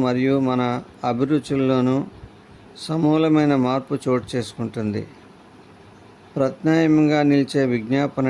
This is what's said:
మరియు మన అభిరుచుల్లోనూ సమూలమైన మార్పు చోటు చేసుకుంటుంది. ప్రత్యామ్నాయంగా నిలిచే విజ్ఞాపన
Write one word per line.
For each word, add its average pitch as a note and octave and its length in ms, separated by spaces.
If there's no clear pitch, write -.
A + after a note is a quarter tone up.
మరియు B2+ 300
మన B2+ 120
అభిరుచుల్లోనూ C3 840
సమూలమైన D#3 680
మార్పు C3 280
చోటు B2+ 260
చేసుకుంటుంది. A2 720
ప్రత్యామ్నాయంగా D3+ 840
నిలిచే C#3+ 320
విజ్ఞాపన C3+ 560